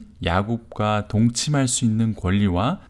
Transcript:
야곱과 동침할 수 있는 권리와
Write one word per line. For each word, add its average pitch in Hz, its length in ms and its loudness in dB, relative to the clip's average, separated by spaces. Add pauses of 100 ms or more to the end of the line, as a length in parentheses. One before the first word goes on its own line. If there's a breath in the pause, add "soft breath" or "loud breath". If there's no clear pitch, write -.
(240)
야곱과 104 840 -2
동침할 123 600 0
수 - 160 -2
있는 110 300 2
권리와 101 760 0